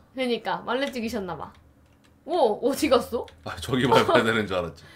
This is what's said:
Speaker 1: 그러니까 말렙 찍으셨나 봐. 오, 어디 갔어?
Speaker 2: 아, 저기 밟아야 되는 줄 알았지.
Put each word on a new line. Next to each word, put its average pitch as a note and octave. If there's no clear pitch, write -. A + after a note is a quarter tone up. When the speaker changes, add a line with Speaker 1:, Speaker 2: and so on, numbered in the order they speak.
Speaker 1:
그러니까 A#3
말렙 B3+
찍으셨나 A3
봐. D3
오, C4
어디 C#4
갔어? A#3+
Speaker 2:
아, -
저기 B2+
밟아야 A#2+
되는 A2
줄 F#2+
알았지. F2+